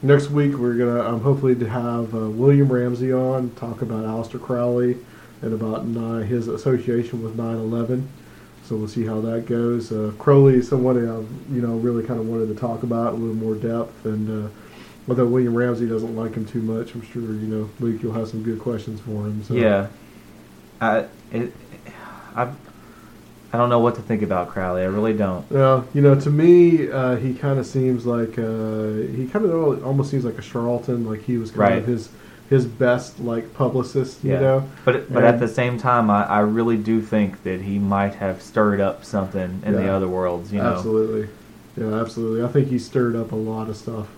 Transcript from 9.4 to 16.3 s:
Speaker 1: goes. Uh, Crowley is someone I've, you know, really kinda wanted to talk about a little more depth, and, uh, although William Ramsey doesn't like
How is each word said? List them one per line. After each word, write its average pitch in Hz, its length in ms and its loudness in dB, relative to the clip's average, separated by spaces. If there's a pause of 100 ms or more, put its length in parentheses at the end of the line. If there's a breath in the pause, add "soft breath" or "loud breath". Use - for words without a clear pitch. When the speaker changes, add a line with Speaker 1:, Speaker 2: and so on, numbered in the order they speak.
Speaker 1:
goes. 120 440 -2
Uh, 107 280 -2
Crowley 139 380 8
is 123 120 2
someone 127 300 2
I've, 113 280 -2 (300)
you 120 60 0
know, 117 160 -2
really 117 280 0
kinda 113 160 -4
wanted 113 260 -2
to 107 60 -4
talk 117 280 -4
about 117 320 0
a - 20 -6
little 113 180 -4
more 110 200 -2
depth, 113 500 -6
and, 107 400 -4
uh, 104 40 -8 (600 loud breath)
although 123 180 2
William 120 280 2
Ramsey 120 340 0
doesn't 113 260 -2
like 110 200 -6